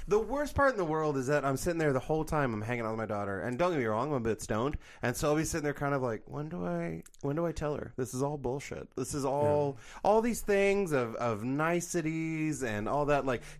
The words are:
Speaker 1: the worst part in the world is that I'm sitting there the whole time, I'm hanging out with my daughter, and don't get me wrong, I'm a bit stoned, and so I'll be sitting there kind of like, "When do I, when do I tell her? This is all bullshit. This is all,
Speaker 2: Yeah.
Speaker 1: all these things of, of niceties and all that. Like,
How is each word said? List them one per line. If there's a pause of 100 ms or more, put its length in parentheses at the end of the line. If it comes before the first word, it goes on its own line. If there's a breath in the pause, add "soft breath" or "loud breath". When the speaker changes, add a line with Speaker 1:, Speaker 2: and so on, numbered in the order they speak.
Speaker 1:
the
worst
part
in
the
world
is
that
I'm
sitting
there
the
whole
time,
I'm
hanging
out
with
my
daughter,
and
don't
get
me
wrong,
I'm
a
bit
stoned, (280 loud breath)
and
so
I'll
be
sitting
there
kind
of
like,
"When
do
I, (180)
when
do
I
tell
her?
This
is
all
bullshit.
This
is
all,
Speaker 2:
Yeah.
Speaker 1:
all
these
things
of,
of
niceties
and
all
that.
Like, (160 loud breath)